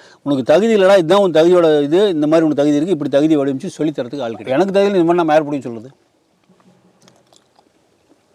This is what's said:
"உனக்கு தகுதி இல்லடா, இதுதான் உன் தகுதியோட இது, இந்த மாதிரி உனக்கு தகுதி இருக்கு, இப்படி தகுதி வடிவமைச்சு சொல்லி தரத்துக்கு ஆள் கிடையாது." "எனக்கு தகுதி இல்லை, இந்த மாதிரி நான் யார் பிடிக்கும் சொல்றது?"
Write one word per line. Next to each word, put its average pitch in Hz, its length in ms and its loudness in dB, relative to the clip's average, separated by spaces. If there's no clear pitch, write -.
"உனக்கு 139 200 -2
தகுதி 196 320 2
இல்லடா, 196 220 4
இதுதான் 185 240 2
உன் 190 100 0
தகுதியோட 160 520 2
இது, 180 260 0
இந்த 151 180 -2
மாதிரி 160 180 2
உனக்கு 143 180 0
தகுதி 147 120 0
இருக்கு, 160 160 -2
இப்படி 143 180 -4
தகுதி 151 280 2
வடிவமைச்சு 139 300 -4
சொல்லி 160 240 -6
தரத்துக்கு 139 300 -10
ஆள் 117 140 -8
கிடையாது." 147 260 -4
"எனக்கு 190 120 -2
தகுதி 196 120 2
இல்லை, 202 140 0
இந்த 165 140 2
மாதிரி 175 100 0
நான் 160 40 -2
யார் 156 160 2
பிடிக்கும் 139 300 -8
சொல்றது?" 113 220 -18